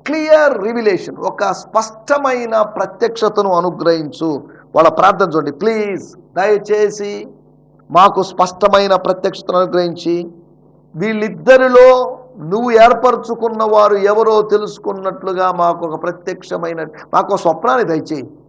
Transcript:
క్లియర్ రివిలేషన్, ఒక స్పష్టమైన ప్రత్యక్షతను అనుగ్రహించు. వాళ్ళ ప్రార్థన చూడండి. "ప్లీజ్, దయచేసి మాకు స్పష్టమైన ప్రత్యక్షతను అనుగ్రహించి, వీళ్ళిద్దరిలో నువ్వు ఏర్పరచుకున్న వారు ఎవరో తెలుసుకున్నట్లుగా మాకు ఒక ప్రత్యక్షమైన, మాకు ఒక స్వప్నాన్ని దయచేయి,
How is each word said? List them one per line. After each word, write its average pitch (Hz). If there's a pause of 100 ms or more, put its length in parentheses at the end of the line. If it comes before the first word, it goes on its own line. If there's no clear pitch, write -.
క్లియర్ 302
రివిలేషన్, 220
ఒక 190
స్పష్టమైన 240
ప్రత్యక్షతను 208
అనుగ్రహించు. 165 (320)
వాళ్ళ 160
ప్రార్థన 185
చూడండి. 147
"ప్లీజ్, 208
దయచేసి 208 (640)
మాకు 190
స్పష్టమైన 196
ప్రత్యక్షతను 185
అనుగ్రహించి, 175 (640)
వీళ్ళిద్దరిలో 247 (200)
నువ్వు 214
ఏర్పరచుకున్న 226
వారు 208
ఎవరో 214
తెలుసుకున్నట్లుగా 190
మాకు 170
ఒక 160
ప్రత్యక్షమైన, 170
మాకు 185
ఒక 190
స్వప్నాన్ని 226
దయచేయి, 151 (180)